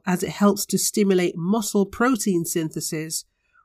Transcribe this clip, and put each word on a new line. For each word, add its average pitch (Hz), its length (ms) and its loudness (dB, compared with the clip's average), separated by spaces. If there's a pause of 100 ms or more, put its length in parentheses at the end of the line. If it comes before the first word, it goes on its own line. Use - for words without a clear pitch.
as 180 160 0
it 165 100 -4
helps 202 340 2
to 190 120 0
stimulate 185 600 2
muscle 202 480 0
protein 202 580 0
synthesis, 160 800 -6 (420)